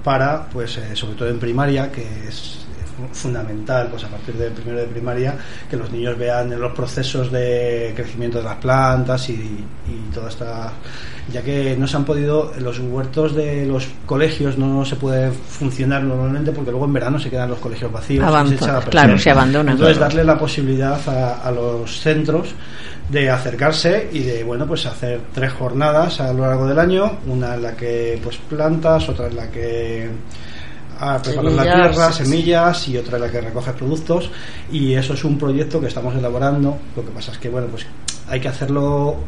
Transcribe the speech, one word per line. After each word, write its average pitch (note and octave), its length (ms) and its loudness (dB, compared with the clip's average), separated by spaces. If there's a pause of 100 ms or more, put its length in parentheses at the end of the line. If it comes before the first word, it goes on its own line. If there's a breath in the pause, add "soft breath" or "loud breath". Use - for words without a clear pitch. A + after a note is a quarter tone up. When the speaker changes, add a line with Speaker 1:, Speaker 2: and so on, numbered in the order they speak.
Speaker 1:
para, C#3+ 460 2
pues, A#2 280 -6
eh, G#2+ 180 -6
sobre G#2 200 -4
todo A#2 140 -2
en A#2+ 100 -2
primaria, C3+ 520 0
que B2+ 100 -8 (260)
es - 320 -8 (360)
fu-, B2+ 180 -8 (160)
fundamental, A2+ 600 -2
pues, A2 140 -8
a - 40 -8
partir G#2+ 280 -8
del A#2 160 -2
primero A#2 280 -6
de A#2+ 80 0
primaria, A#2+ 480 -2 (340 loud breath)
que C#3 80 -4
los A2+ 140 -6
niños A#2 260 -2
vean A#2+ 420 0
los B2 140 -2
procesos C3 580 -2
de A#2+ 640 0
crecimiento A#2+ 440 -4
de A2+ 40 -4
las A2 140 -6
plantas C3 720 2
y, B2 40 -2
y G#2+ 800 -6
toda A2+ 160 -6
esta, A2+ 420 -6 (600 loud breath)
ya B2 80 -4
que C3+ 340 0
no C3+ 120 0
se C#3+ 100 -2
han C#3+ 80 2
podido, D3+ 540 2
los B2 180 -2
huertos C3 560 0
de D3 320 0
los C3 220 0 (180)
colegios C#3+ 540 2
no C3+ 260 2
se C3+ 100 -4
puede C3 360 2
funcionar C3+ 720 -2
normalmente C3+ 480 0
porque C#3+ 180 -4
luego B2+ 160 0
en C#3+ 80 2
verano C3 240 2
se C3 140 -4
quedan B2 180 0
los A#2+ 80 -2
colegios A#2 340 -4
vacíos C3+ 320 0
y F3 40 4
Speaker 2:
Avanza-, D3 220 6
Speaker 1:
se C3+ 140 6
echa - 140 2
a - 40 4
perder. A#2 100 -4
Speaker 2:
claro, C#3+ 260 8
se D3 140 6
abandonan, C3+ 420 6
Speaker 1:
Entonces, D#3 240 6
Speaker 2:
claro. D3 160 4
Speaker 1:
darle D#3+ 100 4
la D#3+ 140 6
posibilidad C3+ 720 0
a, B2+ 380 0
a B2+ 40 -2
los A#2+ 480 -2
centros D#3 500 2 (600 loud breath)
de C#3 200 2
acercarse C3 840 2
y D3+ 60 -2
de, A#2+ 240 -2
bueno, A#2+ 240 -2
pues D#3 200 -2
hacer A#2+ 320 -4 (140)
tres C3 200 0
jornadas D3+ 680 2
a C3 120 0
lo B2+ 120 2
largo C3 220 2
del C#3 120 2
año, F#3 380 4 (100)
una B2+ 280 -2
en A#2+ 80 -4
la A2+ 120 -6
que, A#2 480 -2
pues, A#2+ 140 -6
plantas, D#3 720 2
otra A#2+ 180 -2
en A#2+ 80 -4
la A#2 160 -6
que, A#2 580 -2 (920 loud breath)
ah, C#3 240 0
preparas D3+ 300 2
la C3+ 100 4
Speaker 3:
Semillas, F3 280 8
Speaker 1:
tierra, E3 200 6
Speaker 3:
sí, D#3+ 60 -2
sí. C3+ 140 2
Speaker 1:
semillas, E3 560 4
y B2+ 100 -2
otra B2 200 -4
en A#2+ 60 -2
la A#2 80 -4
que A#2+ 100 -2
recoges A#2 340 -4
productos, D#3+ 560 0 (400 loud breath)
y C3+ 220 2
eso C3 200 2
es C3 100 -4
un D3 140 2
proyecto D3 420 0
que C#3 80 -2
estamos B2 280 -4
elaborando. C#3 600 2 (180)
Lo A#2 100 -6
que G#2+ 60 -8
pasa G#2+ 200 -8
es - 60 -8
que, B2 120 -6
bueno, B2 180 -2
pues A2 180 -8 (420)
hay C3 120 -2
que C3 80 -4
hacerlo C#3+ 680 0 (100)